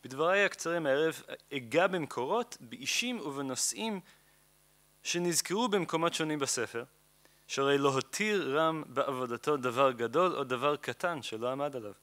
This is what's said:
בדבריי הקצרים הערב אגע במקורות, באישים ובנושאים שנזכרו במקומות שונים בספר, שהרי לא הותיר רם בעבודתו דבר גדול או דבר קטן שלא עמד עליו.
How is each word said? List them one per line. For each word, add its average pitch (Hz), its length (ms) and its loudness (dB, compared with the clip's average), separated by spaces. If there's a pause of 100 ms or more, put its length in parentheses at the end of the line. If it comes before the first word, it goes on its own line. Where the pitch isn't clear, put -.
בדבריי 165 400 2
הקצרים 170 420 -2
הערב 147 360 2 (320)
אגע 135 320 2
במקורות, 180 720 -2
באישים 139 600 -4
ובנושאים 143 800 -4 (1000)
שנזכרו 175 640 0
במקומות 170 460 0
שונים 156 240 0
בספר, 120 460 -2 (640)
שהרי 139 320 2
לא 139 140 4
הותיר 151 680 0
רם 160 280 2
בעבודתו 127 680 -2
דבר 127 360 4
גדול 123 440 2
או 139 80 -2
דבר 131 320 0
קטן 147 460 -4
שלא 117 300 -4
עמד 139 240 -4
עליו. 107 160 -10 (100)